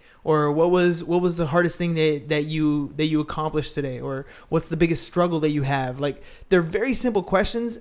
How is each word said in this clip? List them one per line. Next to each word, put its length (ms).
Or, 260
"What 220
was, 320
what 160
was 160
the 100
hardest 320
thing 160
that, 360
that 160
you, 500
that 100
you 140
accomplished 540
today?" 260
Or, 260
"What's 200
the 80
biggest 280
struggle 340
that 120
you 120
have?" 380
Like, 200
they're 140
very 320
simple 280
questions. 580